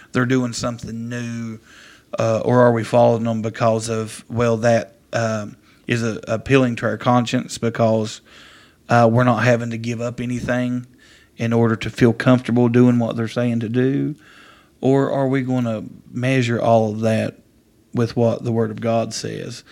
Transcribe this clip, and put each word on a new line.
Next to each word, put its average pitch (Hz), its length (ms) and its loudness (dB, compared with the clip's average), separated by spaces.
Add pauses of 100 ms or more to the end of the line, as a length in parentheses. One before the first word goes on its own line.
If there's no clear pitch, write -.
(100)
they're 123 160 0
doing 123 260 0
something 113 560 -8
new? 117 520 -8 (580)
Uh, 113 260 0
or 123 160 4
are 120 120 6
we 113 100 0
following 120 420 4
them 113 180 -2
because 113 460 -2
of, 110 400 -6
well, 117 280 0
that, 113 380 2 (180)
um, 110 440 -4 (300)
is 117 160 -2
a, 110 240 -4
appealing 120 500 0
to 120 100 -6
our 107 100 -2
conscience 123 640 0
because, 110 640 0 (680)
uh, 117 220 6
we're 123 140 4
not 113 200 2
having 120 260 2
to 117 80 -6
give 117 220 -8
up 120 200 -8
anything 123 640 -4 (500)
in 117 160 -2
order 117 240 2
to 113 140 -10
feel 120 220 4
comfortable 123 560 2
doing 123 300 6
what 113 180 -2
they're 113 120 -4
saying 120 320 -2
to 110 80 -4
do? 135 460 -2 (640)
Or 135 300 2
are 135 180 0
we 135 140 0
gonna 120 420 -4 (260)
measure 123 500 0
all 113 300 4
of 110 120 -6
that 110 360 -2 (560)
with 120 220 -2
what 117 280 0
the 120 80 -2
Word 113 180 0
of 110 100 -10
God 113 340 -2
says? - 580 -10